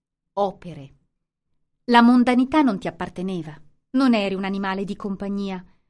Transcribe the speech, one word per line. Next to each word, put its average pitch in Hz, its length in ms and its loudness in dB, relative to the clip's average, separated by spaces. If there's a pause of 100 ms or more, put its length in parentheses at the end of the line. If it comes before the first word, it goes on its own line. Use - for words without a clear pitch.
(340)
opere. 180 640 -8 (880)
La 240 160 6
mondanità 247 600 4
non 233 160 0
ti - 100 -10
apparteneva. 180 720 -8 (340)
Non 262 220 2
eri 196 220 -2
un 190 80 -6
animale 196 400 -4
di 196 120 -8
compagnia, 196 680 -8 (260)